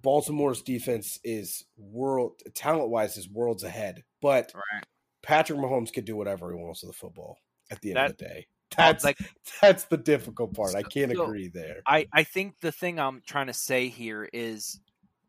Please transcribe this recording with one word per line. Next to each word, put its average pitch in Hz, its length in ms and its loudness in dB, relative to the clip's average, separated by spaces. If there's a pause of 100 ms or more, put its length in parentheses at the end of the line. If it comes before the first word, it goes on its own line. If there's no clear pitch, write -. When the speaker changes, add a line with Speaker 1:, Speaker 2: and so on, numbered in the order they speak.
Speaker 1:
Baltimore's 143 600 2
defense 120 600 -4
is 107 420 -6 (120)
world, 120 640 -2 (140)
talent-wise, 117 600 0
is 95 120 -14
worlds 107 340 -2
ahead. 92 420 -8 (160)
But 135 320 4
Speaker 2:
Right. 101 300 -8 (400)
Speaker 1:
Patrick 156 360 4
Mahomes 131 340 0
could 117 120 -6
do 107 120 -8
whatever 98 340 -4
he 87 60 -8
wants 85 260 -12
with 92 80 -16
the - 60 -18
football - 420 -18 (320)
at 104 100 -14
the 104 100 -6
end 127 100 2
of 139 40 4
Speaker 2:
That, 143 100 -2
Speaker 1:
the - 0 -
day. - 320 -14 (300)
Speaker 2:
well, 165 180 8
Speaker 1:
That's, - 80 -6
Speaker 2:
like, 143 140 2 (180)
Speaker 1:
<laughs> - 260 -4
that's 190 240 8
the 165 120 0
difficult 123 580 0
part. 95 200 -2
I 101 80 -2
Speaker 2:
so, - 20 -6
Speaker 1:
can't 139 300 -2
Speaker 2:
so 110 180 -2
Speaker 1:
agree 95 160 -8
there. 85 380 -8
Speaker 2:
I, 147 260 6
I 156 100 6
think 190 380 -4
the 165 100 -2
thing 175 280 -6
I'm 131 260 -2
trying 139 220 -2
to 123 60 -6
say 127 360 0
here 113 440 -8
is, 113 460 -8 (500)